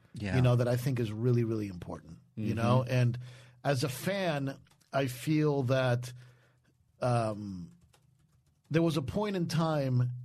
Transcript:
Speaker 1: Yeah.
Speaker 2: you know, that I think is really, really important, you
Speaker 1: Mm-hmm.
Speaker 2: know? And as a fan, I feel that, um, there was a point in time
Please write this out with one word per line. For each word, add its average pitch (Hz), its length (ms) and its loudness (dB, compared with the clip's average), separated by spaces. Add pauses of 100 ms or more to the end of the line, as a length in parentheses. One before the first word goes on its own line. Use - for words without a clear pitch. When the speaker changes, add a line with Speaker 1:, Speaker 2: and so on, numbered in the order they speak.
(140)
Speaker 1:
Yeah. 98 220 -2
Speaker 2:
you 127 60 4
know, 123 140 6
that 120 120 2
I 123 80 2
think 123 240 -2
is 107 100 -2
really, 120 340 2
really 110 240 -2
important, 87 500 -12 (180)
you 113 180 -2
Speaker 1:
Mm-hmm. 113 80 -2
Speaker 2:
know? 127 260 4
And 123 300 2 (460)
as 139 180 0
a 156 60 0
fan, 160 640 -2 (380)
I 139 140 2
feel 147 580 0
that, 123 480 0 (920)
um, 104 680 -2 (1000)
there 160 120 2
was 165 140 2
a 156 60 0
point 202 320 -2
in 175 120 -2
time 147 640 0 (120)